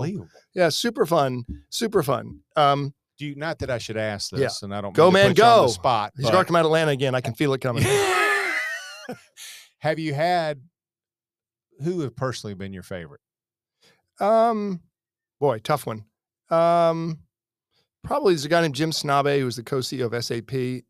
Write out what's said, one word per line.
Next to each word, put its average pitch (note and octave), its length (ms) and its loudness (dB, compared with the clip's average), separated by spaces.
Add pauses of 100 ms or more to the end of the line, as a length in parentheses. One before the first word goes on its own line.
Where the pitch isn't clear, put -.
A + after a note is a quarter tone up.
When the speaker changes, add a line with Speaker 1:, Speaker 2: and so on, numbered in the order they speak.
Speaker 1:
Unbelievable. D#3+ 260 -6 (260)
Speaker 2:
Yeah, F3 140 4
super A#3 380 -2
fun, C3+ 380 0 (260)
super G#3+ 320 0
fun. A#2+ 380 -4 (140)
Um, C#3+ 400 2 (240)
Speaker 1:
Do D3 80 -10
you, C#3+ 80 -10
not C#3+ 260 -8
that C3 100 -6
I B2 80 -2
should G#2+ 180 -8
ask G#2+ 360 -6
Speaker 2:
Yeah. B2+ 80 -4
Speaker 1:
this, B2+ 220 -2
and G2 120 -10
I G#2 80 -6
don't G2+ 120 -8
Speaker 2:
Go, D#3+ 120 8
Speaker 1:
mean F#3 80 8
to F#3+ 40 6
Speaker 2:
man, G3 120 6
Speaker 1:
put F3+ 80 2
you G#3+ 60 8
on A#3 180 8
the C#3+ 40 4
Speaker 2:
go. A#2+ 60 2
Speaker 1:
spot, G#2+ 420 0
Speaker 2:
He's C3 120 -4
Speaker 1:
but A2+ 60 2
Speaker 2:
talking F3+ 220 2
about E3+ 120 4
Atlanta D#3+ 260 2
again. C3 220 -2
I B2+ 80 0
can A#2+ 120 -6
feel C#3+ 200 0
it C3 80 -6
coming. B2 220 0
Speaker 1:
<laughs> G4 1900 -4
Have D#3 200 -4
you D#3 160 -4
had, D#3 460 -2 (1200)
who F3 180 -4
have C3 140 -6
personally A#2 400 -6
been G2 180 -10
your F#2 120 -14
favorite? E2 360 -12 (1000)
Speaker 2:
Um, G#3 600 2 (600)
boy, C3+ 180 2
tough C#3 280 -2
one. A2 180 -8 (460)
Um, E3 680 2 (840)
probably C#4 300 2
there's C#3+ 100 -4
a D3+ 40 -6
guy E3+ 120 4
named D#3+ 160 0
Jim D#3+ 160 0
Snabe, C#3+ 480 2
who's B2 160 -2
the A#2+ 80 -12
co-C C3 340 -4
E B2+ 40 -2
O B2 40 -2
of A2 80 -4
S A#2+ 160 -4
A A#2+ 100 -4
P, B2+ 500 -6